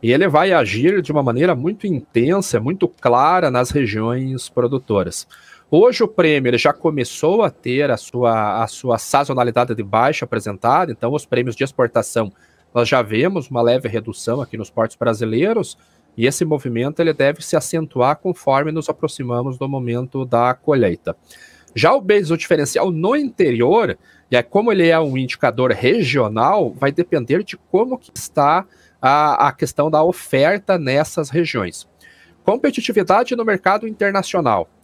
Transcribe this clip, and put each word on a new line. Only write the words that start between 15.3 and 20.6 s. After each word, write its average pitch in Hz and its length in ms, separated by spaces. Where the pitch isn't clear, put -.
e 113 120
esse 139 180
movimento 135 540
ele 165 120
deve 143 320
se - 120
acentuar 151 640
conforme 151 540
nos 156 160
aproximamos 131 680
do 135 100
momento 131 560
da 123 300
colheita. 107 640